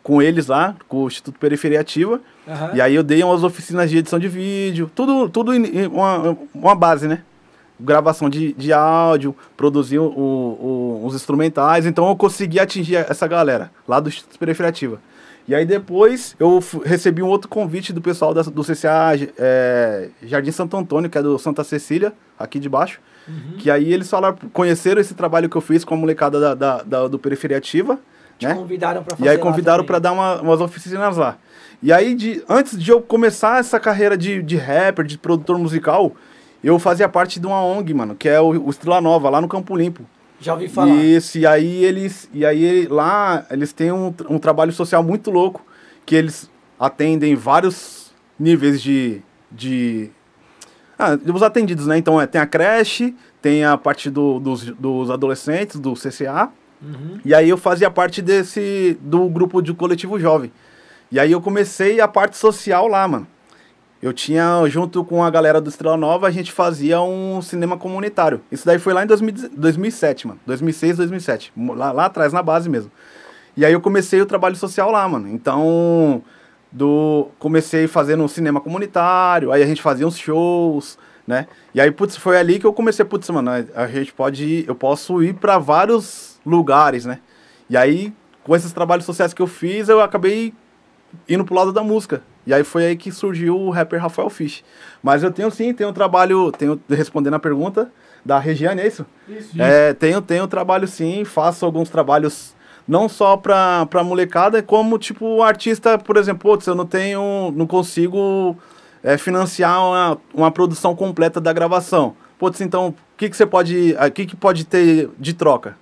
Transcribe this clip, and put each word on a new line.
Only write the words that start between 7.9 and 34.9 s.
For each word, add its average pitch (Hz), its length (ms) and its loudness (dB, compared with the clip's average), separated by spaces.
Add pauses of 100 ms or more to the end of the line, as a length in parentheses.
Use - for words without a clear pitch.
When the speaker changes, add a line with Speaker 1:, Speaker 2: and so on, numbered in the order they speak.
Speaker 1:
de, 151 240 -4
de 135 180 -4
áudio, 156 640 2 (220)
produzir 143 400 -2
o, 160 80 0
o, 127 1000 -4
os 131 100 -6
instrumentais. 151 720 0
Então 175 200 2
eu 196 80 2
consegui 190 440 0
atingir 180 360 -2
essa 165 320 -2
galera 147 440 0 (160)
lá 127 120 2
do 151 80 -4
Instituto - 300 -14
Periferia 170 320 -2
Ativa. 127 320 -8 (460)
E 135 80 -2
aí 160 100 0
depois 202 760 0
eu 175 220 4
f-, 165 240 -10
recebi 175 380 0
um 185 40 -2
outro 196 220 -2
convite 202 420 -6
do 170 80 -6
pessoal 170 320 -2
da, 160 120 0
do 151 200 -6
C 160 120 -4
C 156 120 -4
A, 160 240 4 (260)
é, 123 720 0 (120)
Jardim 139 300 -4
Santo 175 260 -6
Antônio, 165 320 -2
que 160 80 -4
é 143 60 0
do 143 160 0
Santa 147 240 -4
Cecília, 147 500 -4 (240)
aqui 110 220 -10
de 139 100 -8
baixo. 151 300 -2 (280)
Speaker 2:
Uhum. 160 300 -16
Speaker 1:
Que 147 140 0
aí 151 200 0
eles 185 160 -2
falaram, 185 300 0 (160)
conheceram 180 480 2
esse 196 140 -4
trabalho 165 340 0
que - 80 -10
eu 156 40 0
fiz 165 220 0
com 160 120 -4
a - 20 -2
molecada 156 420 0
da, 147 140 2
da, 131 300 -2
da, 127 240 -2
do 139 120 -6
Periferia 139 380 -4
Ativa, 196 420 -2 (400)
Speaker 2:
Te 123 80 -6
Speaker 1:
né? 165 80 0
Speaker 2:
convidaram 175 480 -6
pra 165 160 -8
Speaker 1:
E 131 40 -2
aí 139 40 4
Speaker 2:
fazer 151 100 6
lá 170 60 -2
Speaker 1:
convidaram 170 400 2
Speaker 2:
também. 143 40 -6
Speaker 1:
pra 175 120 0
dar 180 140 0
uma, 190 280 -2
umas 165 200 2
oficinas 175 560 -4
lá. 135 200 -2 (460)
E 147 80 4
aí, 220 240 4
de, 214 320 -6
antes 233 340 0
de 165 80 -4
eu 233 120 8
começar 226 580 2
essa 240 200 -2
carreira 202 380 2
de, 190 240 -4
de 165 140 -4
rapper, 165 500 0